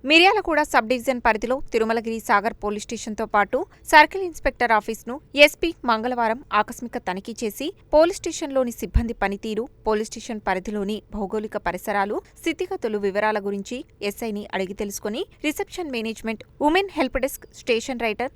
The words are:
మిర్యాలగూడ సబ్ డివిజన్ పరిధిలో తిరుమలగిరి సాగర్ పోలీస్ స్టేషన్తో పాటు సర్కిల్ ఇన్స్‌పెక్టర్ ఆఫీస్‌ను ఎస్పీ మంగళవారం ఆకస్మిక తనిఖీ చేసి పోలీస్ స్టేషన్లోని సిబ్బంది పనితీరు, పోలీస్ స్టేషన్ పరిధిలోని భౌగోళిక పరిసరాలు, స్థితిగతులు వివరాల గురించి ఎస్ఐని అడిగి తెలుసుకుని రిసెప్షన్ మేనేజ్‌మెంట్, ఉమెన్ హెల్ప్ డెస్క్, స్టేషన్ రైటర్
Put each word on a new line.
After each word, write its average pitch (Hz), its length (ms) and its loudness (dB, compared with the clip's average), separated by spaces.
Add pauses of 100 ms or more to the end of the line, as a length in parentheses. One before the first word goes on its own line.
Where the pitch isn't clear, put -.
మిర్యాలగూడ 349 500 6 (100)
సబ్ 233 220 4
డివిజన్ 247 340 0
పరిధిలో 233 300 2 (160)
తిరుమలగిరి 226 560 0
సాగర్ 214 340 4
పోలీస్ 208 240 -4
స్టేషన్తో 220 480 -6
పాటు 202 240 4 (320)
సర్కిల్ 311 380 8
ఇన్స్‌పెక్టర్ 262 500 -2
ఆఫీస్‌ను 220 380 -4 (280)
ఎస్పీ 302 260 4 (200)
మంగళవారం 233 500 0 (200)
ఆకస్మిక 240 380 -6 (100)
తనిఖీ 190 340 -8
చేసి 233 260 -6 (260)
పోలీస్ 330 280 6
స్టేషన్లోని 269 580 -2
సిబ్బంది 226 440 0
పనితీరు, 202 400 -4 (240)
పోలీస్ 220 240 0
స్టేషన్ 220 360 -10
పరిధిలోని 202 480 -2 (200)
భౌగోళిక 214 420 -6 (100)
పరిసరాలు, 202 480 -2 (240)
స్థితిగతులు 320 680 -4
వివరాల 208 420 0
గురించి 202 300 -6 (320)
ఎస్ఐని 208 460 -8
అడిగి 190 260 -4
తెలుసుకుని 214 400 -6 (260)
రిసెప్షన్ 330 500 -4
మేనేజ్‌మెంట్, 220 460 -6 (260)
ఉమెన్ 381 280 2
హెల్ప్ 269 280 0
డెస్క్, - 200 -8 (140)
స్టేషన్ 233 460 -2
రైటర్ 233 300 -4